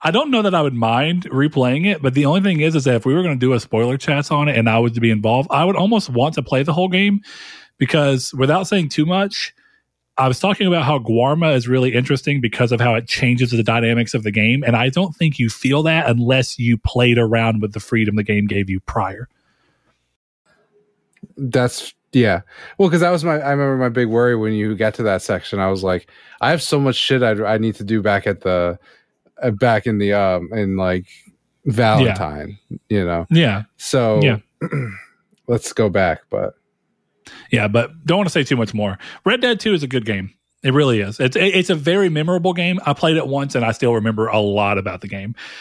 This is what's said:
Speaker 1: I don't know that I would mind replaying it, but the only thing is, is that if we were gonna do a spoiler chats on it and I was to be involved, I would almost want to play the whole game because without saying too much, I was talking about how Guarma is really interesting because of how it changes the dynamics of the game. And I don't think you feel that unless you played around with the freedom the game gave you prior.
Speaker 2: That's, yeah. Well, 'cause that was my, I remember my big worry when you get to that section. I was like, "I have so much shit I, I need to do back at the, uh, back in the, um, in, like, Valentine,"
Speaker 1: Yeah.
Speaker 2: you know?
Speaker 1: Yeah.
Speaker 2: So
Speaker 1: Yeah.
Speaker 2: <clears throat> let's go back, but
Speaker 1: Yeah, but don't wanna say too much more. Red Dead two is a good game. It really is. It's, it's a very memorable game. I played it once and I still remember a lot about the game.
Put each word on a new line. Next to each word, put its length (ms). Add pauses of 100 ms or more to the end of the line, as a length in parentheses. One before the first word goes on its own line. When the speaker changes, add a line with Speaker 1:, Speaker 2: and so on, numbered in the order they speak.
Speaker 1:
I 80
don't 200
know 100
that 140
I 60
would 120
mind 580
replaying 540
it, 160
but 120
the 120
only 160
thing 200
is, 140
is 100
that 100
if 100
we 80
were 100
gonna 120
do 180
a 60
spoiler 380
chats 340
on 160
it 100
and 120
I 100
was 140
to 80
be 100
involved, 400
I 140
would 100
almost 340
want 260
to 80
play 200
the 100
whole 160
game 320 (560)
because 560
without 340
saying 220
too 160
much, 480 (680)
I 80
was 120
talking 280
about 160
how 160
Guarma 560
is 120
really 260
interesting 480
because 300
of 100
how 140
it 120
changes 440
the 120
dynamics 520
of 80
the 80
game. 340
And 100
I 140
don't 260
think 220
you 100
feel 360
that 260
unless 480
you 220
played 400
around 420
with 120
the 60
freedom 360
the 80
game 240
gave 200
you 120
prior. 500 (2000)
Speaker 2:
That's, 560 (200)
yeah. 280 (360)
Well, 120
'cause 120
that 100
was 120
my, 160
I 120
remember 260
my 120
big 180
worry 280
when 180
you 220
get 200
to 80
that 180
section. 380
I 100
was 140
like, 260 (320)
"I 80
have 140
so 160
much 160
shit 260
I, 100 (220)
I 40
need 180
to 80
do 180
back 240
at 160
the, 380 (600)
uh, 100
back 340
in 140
the, 140
um, 400
in, 240
like, 280 (600)
Valentine," 920 (120)
Speaker 1:
Yeah. 80 (120)
Speaker 2:
you 160
know? 240
Speaker 1:
Yeah. 340 (140)
Speaker 2:
So 460
Speaker 1:
Yeah. 140 (240)
Speaker 2:
<clears throat> 60 (800)
let's 260
go 160
back, 400
but 260 (960)
Speaker 1:
Yeah, 160
but 240 (140)
don't 140
wanna 100
say 140
too 120
much 180
more. 240 (280)
Red 160
Dead 180
two 140
is 100
a 40
good 180
game. 280 (300)
It 100
really 280
is. 180
It's, 160
it's 340
a 60
very 340
memorable 440
game. 320
I 80
played 240
it 100
once 260
and 120
I 80
still 200
remember 340
a 120
lot 400
about 220
the 60
game. 280 (260)